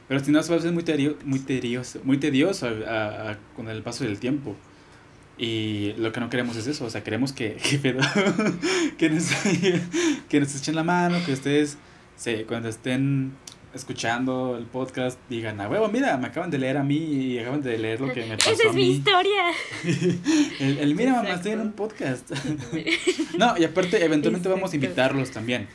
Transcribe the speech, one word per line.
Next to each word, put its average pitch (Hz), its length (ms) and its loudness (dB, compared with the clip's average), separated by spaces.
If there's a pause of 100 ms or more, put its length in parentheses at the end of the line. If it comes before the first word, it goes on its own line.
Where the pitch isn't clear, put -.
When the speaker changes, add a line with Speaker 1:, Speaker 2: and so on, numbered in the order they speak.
Speaker 1:
pero 135 140 0
si 139 100 0
no 151 120 6
se 160 80 -2
va 170 60 4
a - 40 4
hacer 165 120 0
muy 170 120 0
tedio-, 147 400 2
muy 135 160 0
tedioso, 127 640 -4
muy 135 140 4
tedioso 147 500 2
a, 110 220 -4
a, 107 420 -2
a, 104 60 -8 (180)
con 113 120 -8
el 110 140 -6
paso 120 220 -4
del 101 160 -2
tiempo. 123 340 -2 (800)
Y 107 600 -2
lo 113 160 -2
que 120 80 -4
no 117 100 -4
queremos 120 260 -2
es 113 120 -4
eso, 147 160 -4
o 110 60 -4
sea, 107 120 -6
queremos 120 300 0
que, 110 220 -2
<laughs> - 20 -10
que, - 240 0
pero, 127 180 0 (1000)
que 165 140 4
nos, 160 140 2 (1040)
que 151 100 4
nos 143 160 0
echen 156 220 -2
la 160 80 0
mano, 175 420 4
que 143 60 0
ustedes 143 440 2 (380)
se, 113 300 -4
cuando 117 240 -4
estén 135 640 0 (420)
escuchando 127 800 -2
el 117 100 -8
podcast 127 520 -4 (100)
digan, 113 320 -4
"A 101 80 -4
huevo, 208 200 2
mira, 208 300 2
me 123 100 -2
acaban 170 240 -4
de 143 60 0
leer 131 180 0
a 143 80 0
mí 143 140 2
y 135 420 -2
acaban 135 220 -2
de 120 160 -2
leer 113 220 -2
lo 135 120 -2
que 123 140 -4
me 110 80 -6
Speaker 2:
Esa - 160 0
Speaker 1:
pasó 453 120 2
Speaker 2:
es 440 60 4
Speaker 1:
a - 40 2
Speaker 2:
mi 381 120 2
Speaker 1:
mí". 359 80 4
Speaker 2:
historia. 392 500 2 (400)
Speaker 1:
<laughs> 180 800 0
El, 139 180 2
el, 147 160 2
"Mira, 247 200 2
mamá, 214 160 0
estoy 180 220 -2
en 220 100 -2
un 214 80 -2
Speaker 2:
Exacto. 202 120 -6
Speaker 1:
podcast". 143 480 -6 (420)
<laughs> 165 320 -2
Speaker 2:
<laughs> 330 340 0
Speaker 1:
No, 233 200 4
y 165 60 6
aparte, 180 400 2
eventualmente 165 440 2
vamos 190 240 0
a 160 40 -2
Speaker 2:
Exacto. 135 100 2
Speaker 1:
invitarlos 131 460 2
también. 120 420 -4